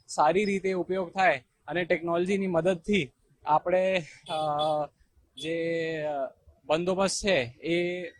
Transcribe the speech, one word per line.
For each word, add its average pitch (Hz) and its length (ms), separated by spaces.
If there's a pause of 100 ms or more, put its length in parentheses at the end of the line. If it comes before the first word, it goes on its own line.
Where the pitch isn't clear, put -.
સારી 170 360
રીતે 190 280
ઉપયોગ 180 380
થાય 180 340 (220)
અને 165 180
ટેકનોલોજીની 175 640
મદદથી 175 640 (340)
આપણે, 180 600 (240)
અ, 165 60 (1000)
જે, 165 640
અ, 143 300 (340)
બંદોબસ્ત 180 600
છે 190 120 (240)
એ 175 580